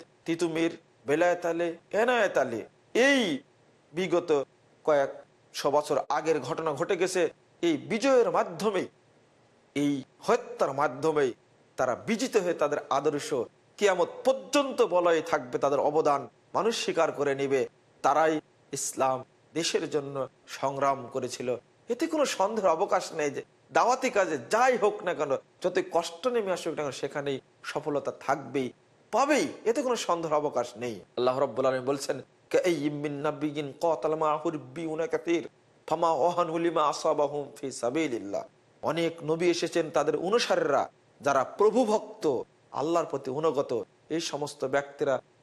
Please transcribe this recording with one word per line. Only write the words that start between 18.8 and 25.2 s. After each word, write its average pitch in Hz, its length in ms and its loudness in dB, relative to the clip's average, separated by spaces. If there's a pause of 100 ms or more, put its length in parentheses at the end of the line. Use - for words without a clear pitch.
দেশের 165 360 -2
জন্য 139 380 -4 (180)
সংগ্রাম 135 640 -2
করেছিল। 123 440 -4 (320)
এতে 240 180 -2
কোনো 311 180 0
সন্দেহের 196 460 2
অবকাশ 185 420 0
নেই 151 180 -2
যে 131 120 -6 (300)
দাওয়াতি 240 380 4
কাজে 170 280 2 (120)
যাই 247 280 4
হোক 208 240 0
না 170 120 -2
কেন, 143 160 -2 (320)